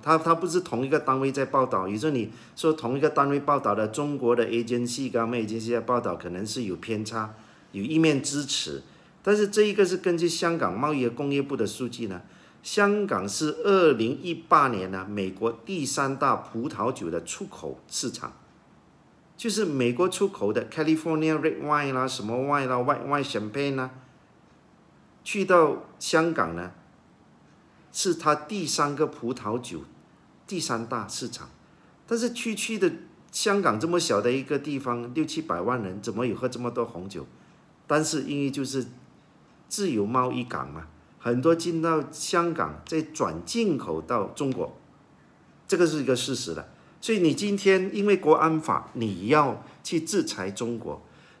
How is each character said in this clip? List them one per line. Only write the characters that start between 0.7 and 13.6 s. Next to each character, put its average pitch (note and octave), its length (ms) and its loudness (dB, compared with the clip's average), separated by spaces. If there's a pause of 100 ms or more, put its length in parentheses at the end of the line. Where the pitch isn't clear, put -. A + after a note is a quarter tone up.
一 C3+ 40 -2
个 D3+ 100 4
单 C3+ 200 0
位 C3+ 140 0
在 C3+ 140 0
报 C3 180 2
道。 G2+ 240 0
有 G#2 80 -2
时 A2 100 -2
候 D#3 60 2
你 A2+ 180 -2 (240)
说 D#3+ 180 2
同 C3 240 -2
一 C#3 40 -4
个 D3+ 80 4
单 C#3+ 200 2
位 C#3+ 120 2
报 C#3+ 180 2
道 G#2 160 2
的 A2 140 0
中 D3 300 -4
国 A#2+ 180 4
的 A#2 100 4
agency A#2+ 640 -2
跟 A2+ 160 0
美 A2+ 200 -2
agency A2+ 260 -4
在 A#2 80 0
报 A#2+ 180 0
道， G2+ 180 -2
可 F2+ 140 -12
能 F#2 160 -6
是 A#2+ 180 -6
有 F#2 120 -4
偏 G#2+ 280 -4
差， A2 300 -6 (380)
有 G2 100 -6
一 D#3 160 0
面 D3+ 240 4
之 C#3+ 220 -4
词。 C#2+ 380 -4 (400)
但 G3+ 120 4
是 G#3 140 4
这 G#3 140 4
一 G#3 100 4
个 G3 140 6
是 F3 100 0
根 F3 220 2
据 E3+ 100 2
香 E3+ 300 0
港 F#2+ 200 -2
贸 D3 140 0
易 C3 140 0
和 A#2 80 -2
工 C#3 180 -2
业 C#3 80 2
部 C#3 160 -4
的 A2 100 0
数 A#2+ 220 -6
据 A#2 200 -8
呢， F#2 120 -10 (420)
香 G#3 440 2
港 G2 200 -2
是 D3+ 380 -2